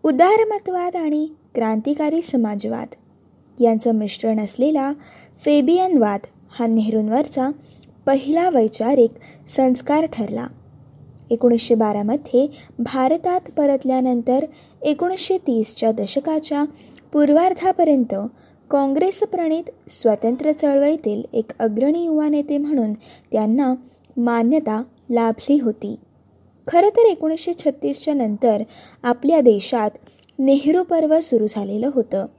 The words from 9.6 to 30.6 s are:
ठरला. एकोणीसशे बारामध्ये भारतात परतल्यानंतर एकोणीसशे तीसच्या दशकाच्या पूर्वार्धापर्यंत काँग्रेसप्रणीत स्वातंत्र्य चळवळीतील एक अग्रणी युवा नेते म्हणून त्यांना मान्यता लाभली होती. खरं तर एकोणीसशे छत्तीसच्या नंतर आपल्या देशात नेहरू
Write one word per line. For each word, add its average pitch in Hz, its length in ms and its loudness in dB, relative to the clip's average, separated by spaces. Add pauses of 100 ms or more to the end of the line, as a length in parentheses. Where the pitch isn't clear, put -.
ठरला. 226 420 -8 (840)
एकोणीसशे 233 440 2
बारामध्ये 220 720 0 (320)
भारतात 302 640 0 (160)
परतल्यानंतर 262 880 0 (380)
एकोणीसशे 359 560 -2
तीसच्या 226 540 0
दशकाच्या 285 720 -4 (480)
पूर्वार्धापर्यंत 311 1000 2 (560)
काँग्रेसप्रणीत 330 1200 -2
स्वातंत्र्य 240 640 0
चळवळीतील 285 680 0 (100)
एक 220 260 -4
अग्रणी 262 460 0
युवा 302 240 0
नेते 294 300 0
म्हणून 285 340 -2 (400)
त्यांना 240 420 0 (420)
मान्यता 233 680 0 (280)
लाभली 233 500 0
होती. 220 360 -4 (680)
खरं 349 220 4
तर 453 180 4
एकोणीसशे 320 460 -2
छत्तीसच्या 285 640 -4
नंतर 220 480 0 (400)
आपल्या 277 380 2
देशात 220 500 2 (480)
नेहरू 277 440 2